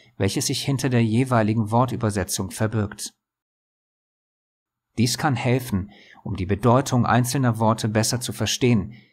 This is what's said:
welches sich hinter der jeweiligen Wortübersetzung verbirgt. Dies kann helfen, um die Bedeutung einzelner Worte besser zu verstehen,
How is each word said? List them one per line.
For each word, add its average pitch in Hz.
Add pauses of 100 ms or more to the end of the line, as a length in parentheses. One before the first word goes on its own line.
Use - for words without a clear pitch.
(180)
welches 117
sich 135
hinter 139
der 120
jeweiligen 110
Wortübersetzung 104
verbirgt. 107 (1800)
Dies -
kann 143
helfen, 123 (320)
um 110
die 90
Bedeutung 120
einzelner 123
Worte 110
besser 110
zu 104
verstehen, 110 (200)